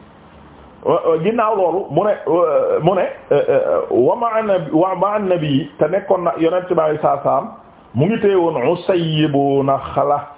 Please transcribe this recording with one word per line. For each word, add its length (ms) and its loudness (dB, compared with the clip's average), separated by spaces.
euh, 100 2
euh, 180 0
ginnaaw 320 0
loolu, 340 0
mu 120 0
ne, 80 2
euh, 540 0
mu 100 2
ne, 100 0
euh, 160 4
euh, 320 2
"wa 260 2
ma'a 260 -2
nabi, 300 -2
wa 220 2
ma'a 240 0
nabi", 600 0
te 60 2
nekkoon 400 0
na 140 0
Yonent 240 0
bi 120 -8
sallallahu 160 2
alayhi 160 0
wa 160 0
sallam, 260 0
mu 120 2
ngi 140 0
téye 160 2
woon 200 0
usayyibu 920 0
naxla 560 0